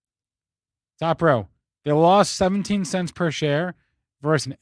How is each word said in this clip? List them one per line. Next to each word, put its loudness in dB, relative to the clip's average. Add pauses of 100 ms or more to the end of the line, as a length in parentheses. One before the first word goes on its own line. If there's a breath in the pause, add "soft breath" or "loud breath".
(1000)
Top -2
row. 2 (360)
They -2
lost 4
seventeen -2
cents -6
per -4
share -4 (460)
versus 0
an -14